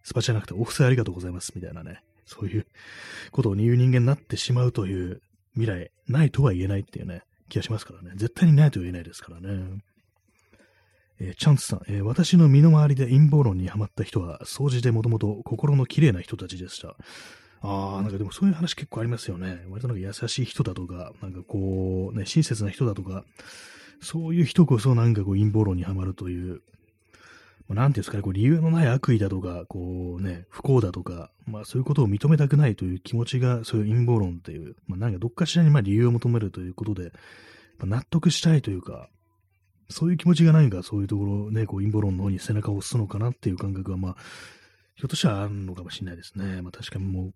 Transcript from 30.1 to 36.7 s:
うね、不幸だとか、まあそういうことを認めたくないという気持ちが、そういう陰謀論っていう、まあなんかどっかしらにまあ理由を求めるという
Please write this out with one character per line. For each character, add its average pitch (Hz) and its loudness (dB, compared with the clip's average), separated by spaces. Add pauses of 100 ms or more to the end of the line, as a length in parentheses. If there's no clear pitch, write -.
う - -6
ね、 90 -8
不 - -18
幸 131 4
だ 101 0
と 90 -10
か、 85 -12 (160)
ま 107 -10
あ 107 -14
そ - -6
う - -
い 131 0
う - -2
こ 147 0
と 143 2
を 110 2
認 104 0
め 160 6
た 147 2
く 143 2
な 147 6
い 110 2
と - -6
い 90 -4
う 90 -8
気 - -12
持 117 0
ち 131 -4
が、 123 0
そ - -2
う 104 0
い 107 0
う - 2
陰 120 4
謀 120 4
論 87 -2
っ - -18
て 90 -18
い 76 -12
う、 - -14 (140)
ま 95 -6
あ - -8
な 110 -4
ん 117 -2
か 92 -6
ど 120 -4
っ - -10
か - -2
し 156 -2
ら 170 4
に 156 8
ま 147 6
あ - 2
理 98 0
由 117 4
を - 2
求 117 0
め 117 2
る 98 -4
と - -12
い 90 -8
う 90 -12